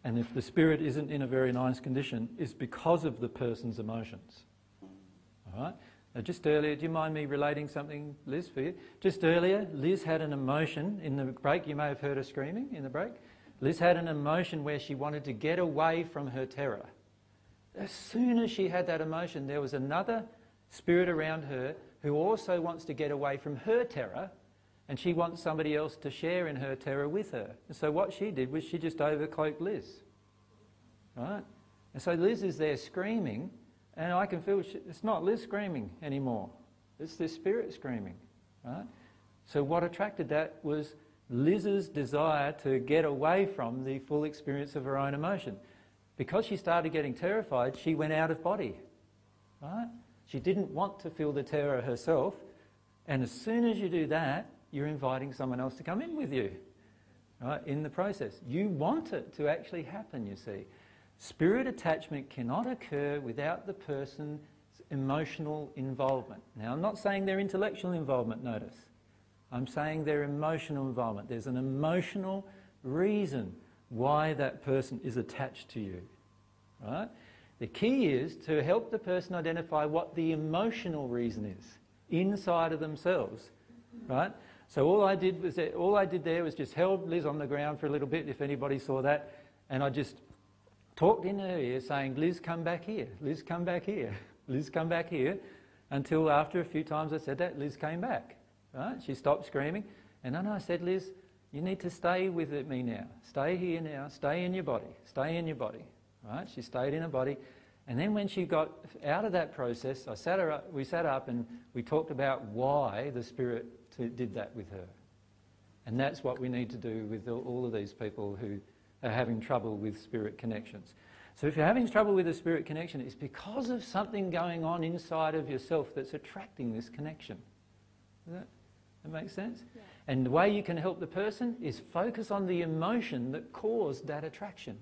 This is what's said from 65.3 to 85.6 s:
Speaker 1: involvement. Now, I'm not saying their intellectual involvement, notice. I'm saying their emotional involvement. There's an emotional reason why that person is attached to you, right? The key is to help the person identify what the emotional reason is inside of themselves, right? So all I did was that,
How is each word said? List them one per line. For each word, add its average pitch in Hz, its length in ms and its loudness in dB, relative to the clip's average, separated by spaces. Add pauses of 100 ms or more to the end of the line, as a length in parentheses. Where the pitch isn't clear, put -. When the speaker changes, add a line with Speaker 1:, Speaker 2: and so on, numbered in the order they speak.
Speaker 1:
involvement. 131 680 -2 (140)
Now, 113 180 -4
I'm 156 80 -2
not 208 180 0
saying 196 260 2
their 190 140 2
intellectual 190 540 0
involvement, 127 500 0
notice. 110 320 -4 (760)
I'm 127 160 -2
saying 156 360 -2
their 147 200 2
emotional 147 640 0
involvement. 113 420 -2
There's 117 180 -4
an 127 100 -2
emotional 175 880 0 (380)
reason 139 720 2 (340)
why 147 440 4
that 135 300 -2
person 131 400 0
is 123 140 -4
attached - 520 -6
to 120 100 -8
you, 92 220 -6 (840)
right? 160 220 -4 (520)
The 120 80 -4
key 240 400 4
is 139 280 2 (100)
to 151 160 4
help 196 300 2
the 226 80 -2
person 180 340 -2
identify 165 520 0
what 160 280 0
the 160 200 2
emotional 156 760 0
reason 117 380 -2
is - 340 -12 (300)
inside 175 640 2
of 151 60 -2
themselves, 151 720 0 (580)
right? 151 240 2 (360)
So 143 180 4
all 202 180 8
I 196 120 6
did 175 260 2
was 175 140 -2
that, 170 180 0